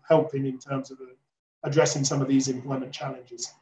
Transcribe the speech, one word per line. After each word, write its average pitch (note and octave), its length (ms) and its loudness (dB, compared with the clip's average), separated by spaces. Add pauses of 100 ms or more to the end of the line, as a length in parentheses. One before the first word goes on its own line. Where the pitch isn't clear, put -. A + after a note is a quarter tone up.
helping, D3 380 4
in C3 120 -4
terms C3+ 320 -6
of, C3 120 -16
uh, C3 40 -16 (580)
addressing C#3+ 420 2
some C#3+ 160 0
of C3 80 0
these C3+ 180 4
employment C3 460 -6
challenges. B2+ 680 -10